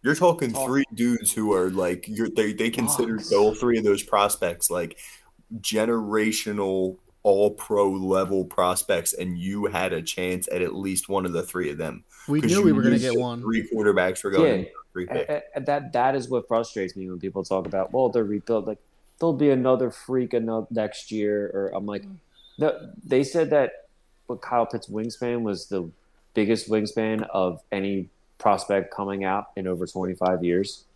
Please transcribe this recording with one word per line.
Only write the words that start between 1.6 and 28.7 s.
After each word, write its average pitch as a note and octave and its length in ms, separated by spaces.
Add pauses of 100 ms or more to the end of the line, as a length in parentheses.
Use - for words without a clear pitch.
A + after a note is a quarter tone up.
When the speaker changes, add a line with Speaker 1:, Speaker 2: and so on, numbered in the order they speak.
Speaker 1:
like, F2+ 380
you're, A2 200
they, A2 240
they A2 180
consider A2+ 480
Speaker 2:
Locks. - 140
Speaker 1:
all G#2 220
three A#2+ 240
of G#2+ 60
those G2+ 180
prospects, G2+ 680
like, F2 300 (640)
generational G#2+ 1400 (260)
all-pro G2+ 680
level F#2+ 540
prospects, F2+ 680
and F2+ 260
you G2 280
had F#2 260
a E2 100
chance F2+ 500
at, F2+ 80
at F2+ 140
least G2 340
one F#2+ 160
of F2 80
the E2 120
three F2 260
of D2 80
them. D#2 240 (260)
Speaker 3:
We D3 120
Speaker 1:
'Cause D#3+ 100
Speaker 3:
knew F#3 80
Speaker 1:
you G3+ 60
Speaker 3:
we D#3+ 80
were - 100
gonna A#2+ 140
Speaker 1:
used A#2 80
Speaker 3:
get B2 100
Speaker 1:
the A#2+ 60
Speaker 3:
one. A#2+ 200
Speaker 1:
three A2 320
quarterbacks F#2+ 520
were G2+ 60
going G2 160
Speaker 2:
Yeah. C3 80
Speaker 1:
in F#2 80
the - 80 (220)
three F2+ 120
Speaker 2:
A-, - 220
Speaker 1:
pick. D3 180 (100)
Speaker 2:
a-, D3 60
that, C#3+ 320
that C3 240
is A#2+ 120
what B2 200
frustrates A2+ 480
me F#2 120
when F2+ 120
people F#2+ 240
talk F#2+ 220
about, F#2+ 260
"Well, B2+ 180
they're A2+ 140
rebuilt." G#2 420
Like, G#2+ 120 (420)
there'll E3 140
be C#3+ 160
another B2+ 400
freak B2 440
ano-, A2+ 360
next G#2+ 420
year, G#2 420
or G2 200
I'm G2+ 120
like, G2+ 180
Speaker 3:
Mm. G2 120 (420)
Speaker 2:
no, - 320 (160)
they C3 180
said D3+ 260
that, C#3+ 360 (400)
what, A#2 160
Kyle A#2+ 240
Pitts' - 220
wingspan A#2 540
was G2+ 240
the F2+ 220 (460)
biggest A2 340
wingspan A2 540 (100)
of F2+ 300 (100)
any G2 360 (300)
prospect G2 540